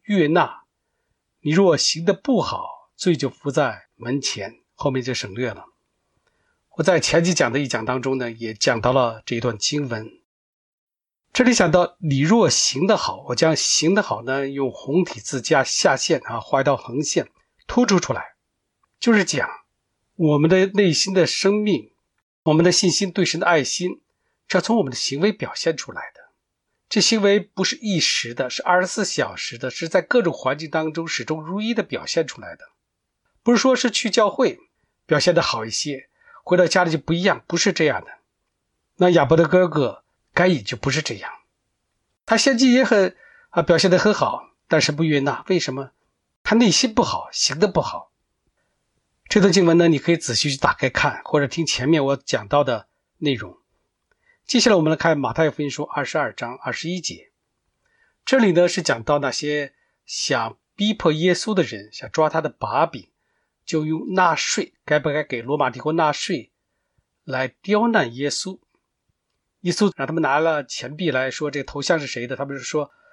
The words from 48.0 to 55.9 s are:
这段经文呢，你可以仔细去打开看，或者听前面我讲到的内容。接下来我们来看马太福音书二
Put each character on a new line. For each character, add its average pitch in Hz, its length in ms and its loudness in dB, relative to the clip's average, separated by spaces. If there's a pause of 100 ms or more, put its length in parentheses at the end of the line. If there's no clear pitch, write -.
这 - 120 2
段 190 140 6
经 185 140 6
文 165 100 6
呢， 170 100 6
你 156 120 4
可 - 120 0
以 165 60 2
仔 131 160 -6
细 147 160 -2
去 135 80 -4
打 - 160 2
开 - 160 -2
看， - 340 -2
或 - 160 0
者 143 60 0
听 165 180 -4
前 - 240 -4
面 156 160 4
我 135 140 0
讲 110 300 -4
到 143 160 2
的 131 240 -4 (320)
内 143 160 0
容。 104 240 -12 (840)
接 - 140 0
下 226 120 4
来 208 40 6
我 170 60 4
们 156 80 2
来 160 80 0
看 165 180 2
马 131 160 -4
太 156 200 0
福 - 100 -8
音 143 80 -4
书 147 140 -8
二 143 200 -6